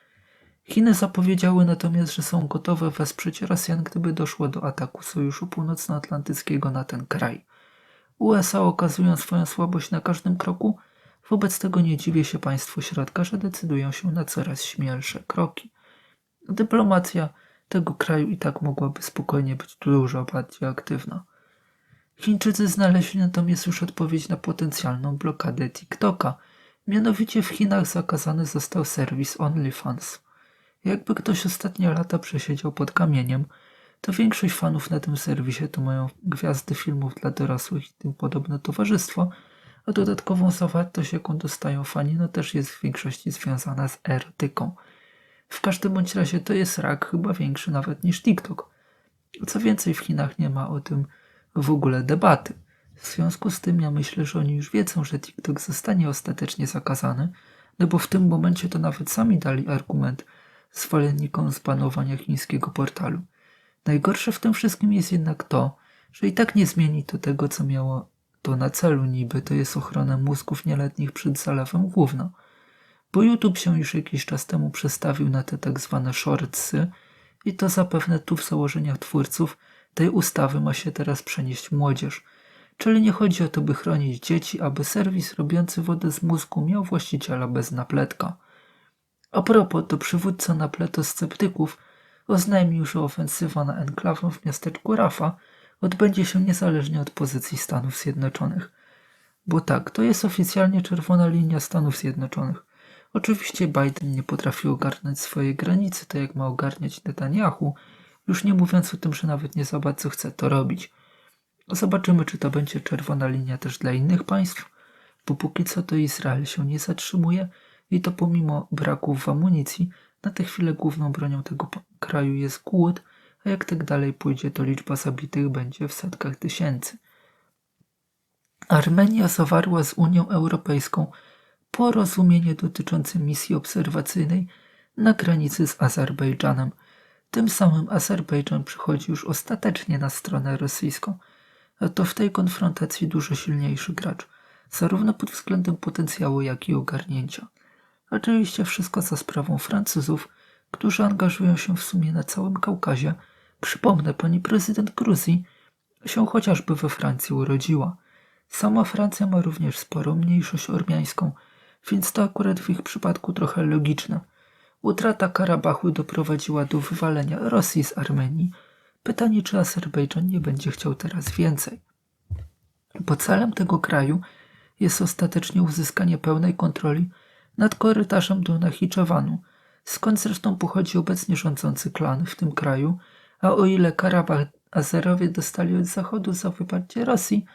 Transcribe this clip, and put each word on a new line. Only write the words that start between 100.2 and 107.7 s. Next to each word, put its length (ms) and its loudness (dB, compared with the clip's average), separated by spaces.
oficjalnie 560 2
czerwona 460 2
linia 320 2
Stanów 380 0
Zjednoczonych. 680 -4
Oczywiście 540 0
Biden 440 0
nie 120 -2
potrafi 440 -4
ogarnąć 520 -2
swojej 360 -2
granicy, 500 0
tak 160 -4
jak 140 -6
ma 120 -2
ogarniać 560 -4
Netanyahu, 720 -2